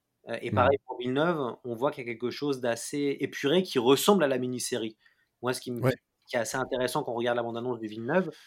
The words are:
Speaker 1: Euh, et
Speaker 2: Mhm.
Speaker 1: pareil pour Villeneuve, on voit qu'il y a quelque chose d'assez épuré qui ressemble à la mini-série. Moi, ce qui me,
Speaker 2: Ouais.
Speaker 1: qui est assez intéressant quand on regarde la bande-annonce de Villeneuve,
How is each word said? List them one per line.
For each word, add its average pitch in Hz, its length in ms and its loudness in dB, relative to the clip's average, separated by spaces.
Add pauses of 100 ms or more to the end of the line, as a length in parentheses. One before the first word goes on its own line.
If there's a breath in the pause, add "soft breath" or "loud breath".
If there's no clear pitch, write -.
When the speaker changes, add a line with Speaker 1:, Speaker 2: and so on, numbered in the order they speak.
(300)
Speaker 1:
Euh, 117 120 -6
et 117 100 -6
Speaker 2:
Mhm. 110 40 -2
Speaker 1:
pareil 127 220 6 (100)
pour - 120 -8
Villeneuve, 135 640 -2
on 120 100 -4
voit 131 160 0
qu'il 139 140 -10
y 117 40 -8
a 120 40 -6
quelque 117 180 -4
chose 139 300 -4
d'assez 139 580 -2
épuré 151 440 2
qui 185 140 -2
ressemble 139 460 6
à 139 60 4
la 131 80 2
mini-série. 123 580 -4 (460)
Moi, 123 120 0
ce 123 80 -6
qui 127 100 -8
me, 120 100 -6
Speaker 2:
Ouais. 123 140 4 (320)
Speaker 1:
qui - 80 -6
est 123 40 4
assez 113 180 -2
intéressant 127 440 -2
quand 123 120 -6
on - 20 -4
regarde 120 220 0
la 120 60 0
bande-annonce 117 360 -4
de 110 80 -6
Villeneuve, 127 420 -2 (180)